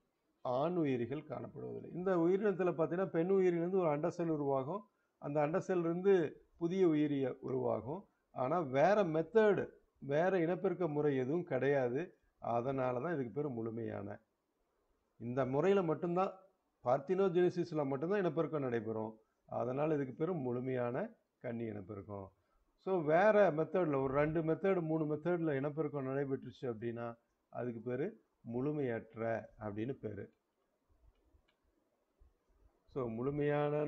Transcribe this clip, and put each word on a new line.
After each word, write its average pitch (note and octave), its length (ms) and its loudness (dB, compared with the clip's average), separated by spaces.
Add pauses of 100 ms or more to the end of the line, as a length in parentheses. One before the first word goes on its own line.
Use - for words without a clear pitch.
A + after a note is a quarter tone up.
(460)
ஆண் C#3 300 0
உயிரிகள் C#3 520 0
காணப்படுவதில்லை. B2 680 -10
இந்த F3+ 240 -2
உயிரினத்துல F#3 540 2
பார்த்தீங்கன்னா, E3 380 0
பெண் E3+ 200 0
உயிரிலிருந்து F#3 480 4
ஒரு F3+ 120 4
அண்டசெல் D#3+ 440 0
உருவாகும். C#3+ 480 0 (400)
அந்த D3 180 -4
அண்டசெல் F3 440 0
இருந்து F3+ 300 4 (440)
புதிய F3 300 2
உயிரி D3 320 4 (200)
உருவாகும். B2+ 640 -2 (340)
ஆனா C#3 240 0 (100)
வேற F3 340 4
method, E3+ 580 4 (400)
வேற D3 380 2
இனப்பெருக்க F3 480 0
முறை D3 300 2
எதுவும் C#3 260 0
கிடையாது. C3 580 2 (400)
அதனால B2 580 -2
தான் D3 140 -4
இதுக்கு C3+ 180 -4
பேரு D3 180 -4
முழுமையான. A2+ 580 -6 (1120)
இந்த B2 260 -4
முறையில D#3+ 380 2
மட்டும்தான், F3 480 -2 (540)
பார்த்தினோஜெனிசிஸ்ல E3+ 1000 2
மட்டும்தான் D3 340 -2
இனப்பெருக்கம் D#3 480 0
நடைபெறும். A2 440 -2 (380)
அதனால C3 460 -2
இதுக்கு C3+ 180 -4
பேரு D#3+ 220 -2
முழுமையான B2 600 -2 (480)
கன்னி A#2 220 -6
இனப்பெருக்கம். G2+ 640 -10 (580)
So F#3 60 -2 (100)
வேற F3 340 4 (160)
மெத்தட்ல, D#3 500 0
ஒரு C3+ 120 0
ரெண்டு D#3 280 2
method, E3 400 0
மூணு D#3+ 240 0
மெத்தட்ல D#3 500 0
இனப்பெருக்கம் C#3+ 520 -2
நடைபெற்றுச்சு C3+ 580 -4
அப்படின்னா, A#2 420 -4 (460)
அதுக்கு A#2+ 280 -6
பேரு B2 240 -2 (400)
முழுமையற்ற B2 800 -4 (360)
அப்படின்னு A2 340 -4
பேரு. G#2 300 -10 (2750)
So C3 200 -4
முழுமையான D3 640 0 (140)